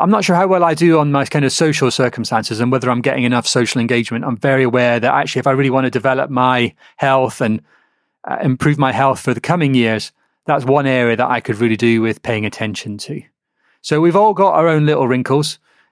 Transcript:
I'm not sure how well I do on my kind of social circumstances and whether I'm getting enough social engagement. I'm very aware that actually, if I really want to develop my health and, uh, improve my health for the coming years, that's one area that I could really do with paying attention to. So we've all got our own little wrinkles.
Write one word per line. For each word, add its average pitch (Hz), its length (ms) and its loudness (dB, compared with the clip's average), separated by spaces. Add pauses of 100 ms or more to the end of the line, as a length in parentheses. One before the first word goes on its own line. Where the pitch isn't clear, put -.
I'm 180 100 2
not 208 140 2
sure 180 100 2
how 185 140 2
well 180 160 2
I 165 100 2
do 160 240 4
on 147 140 2
my 139 120 0
kind 147 200 -2
of 135 80 0
social 147 400 0
circumstances 117 680 -2
and 120 140 0
whether 127 180 -2
I'm 120 100 0
getting 131 220 -2
enough 123 240 0
social 123 340 0
engagement. 117 440 -2
I'm 120 120 -4
very 131 280 0
aware 123 340 2
that 123 160 0
actually, 143 240 -2
if 127 80 -2
I 139 60 2
really 135 180 0
want 131 140 0
to 127 60 -2
develop 131 400 -2
my 127 440 0 (220)
health 135 440 0
and, 110 220 -2 (680)
uh, 131 140 -6
improve 143 340 0
my 135 140 0
health 135 300 0
for 127 140 -2
the 113 60 -8
coming 160 320 0
years, 113 380 0 (360)
that's 139 180 0
one 139 220 2
area 123 300 2
that 123 140 0
I 120 100 0
could 107 200 -6
really 113 160 2
do 117 260 2
with 110 200 -4
paying 107 220 -4
attention 104 540 -8
to. - 240 -12 (600)
So 151 180 0
we've 170 160 2
all 208 180 4
got 180 200 2
our 160 140 4
own 156 160 2
little 143 220 2
wrinkles. 131 520 0 (340)